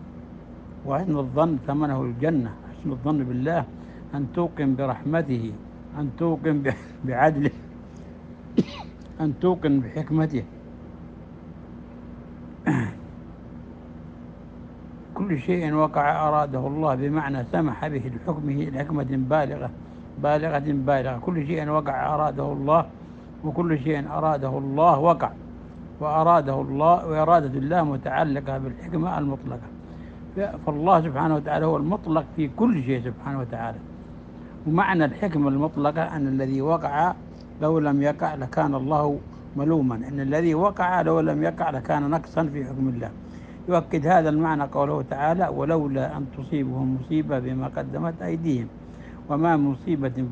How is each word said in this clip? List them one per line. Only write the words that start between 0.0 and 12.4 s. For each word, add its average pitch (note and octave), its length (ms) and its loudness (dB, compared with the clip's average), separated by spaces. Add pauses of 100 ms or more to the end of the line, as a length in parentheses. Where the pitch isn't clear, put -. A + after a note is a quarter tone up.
وحسن D3+ 300 0
الظن C#3 500 2
ثمنه C#3+ 360 0
الجنة. B2 520 0 (260)
حسن D3 100 -4
الظن C3+ 340 0
بالله، C3 400 0 (500)
أن C#3+ 200 -2
توقن D#3 420 0
برحمته، C3 760 0 (460)
أن D3 200 -2
توقن D#3 440 2
ب-، C3+ 120 2 (300)
بعدله، C#3 460 4 (1700)
أن D3+ 200 0
توقن D#3+ 400 4
بحكمته. D3+ 640 0 (4000)